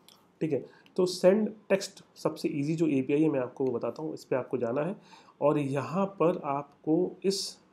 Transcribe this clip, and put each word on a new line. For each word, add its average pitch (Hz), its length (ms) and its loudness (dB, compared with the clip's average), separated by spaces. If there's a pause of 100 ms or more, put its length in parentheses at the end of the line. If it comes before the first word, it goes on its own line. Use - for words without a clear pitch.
(400)
ठीक 147 120 -2
है। - 300 -6 (140)
तो 180 100 2
send 202 440 4 (180)
text - 360 -2 (100)
सबसे 156 340 -4
ईजी 151 260 -2
जो 165 120 0
एपीआई 143 360 2
है 160 60 4
मैं 139 120 0
आपको 123 240 -4
वो 127 80 0
बताता 117 300 -4
हूँ, 156 120 -6
इस 131 100 -16
पर 143 120 -2
आपको 123 220 -4
जाना 120 240 -2
है 185 140 -4 (440)
और 147 180 4
यहाँ 139 480 -2
पर - 380 2
आपको 156 800 -2
इस - 340 -2 (140)